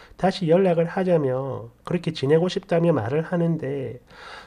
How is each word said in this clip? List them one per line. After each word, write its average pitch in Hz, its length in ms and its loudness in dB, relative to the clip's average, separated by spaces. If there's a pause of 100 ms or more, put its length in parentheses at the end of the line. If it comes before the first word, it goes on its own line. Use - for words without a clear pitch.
(160)
다시 185 320 -2
연락을 170 360 4
하자며 135 840 -2 (140)
그렇게 170 280 -4
지내고 160 360 2
싶다며 170 440 0
말을 139 300 0
하는데 156 760 -2 (460)